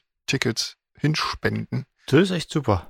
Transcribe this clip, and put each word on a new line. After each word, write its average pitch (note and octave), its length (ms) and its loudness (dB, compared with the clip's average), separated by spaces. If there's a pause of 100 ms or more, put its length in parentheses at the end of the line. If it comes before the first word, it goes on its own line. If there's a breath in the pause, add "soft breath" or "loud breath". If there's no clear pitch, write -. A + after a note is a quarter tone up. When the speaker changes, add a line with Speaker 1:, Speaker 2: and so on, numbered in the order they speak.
(260)
Speaker 1:
Tickets - 520 -2 (200)
hinspenden. A#2 840 -2 (220)
Speaker 2:
Das D#3 160 6
ist G3 100 2
echt E3+ 180 -4
super. A2+ 400 0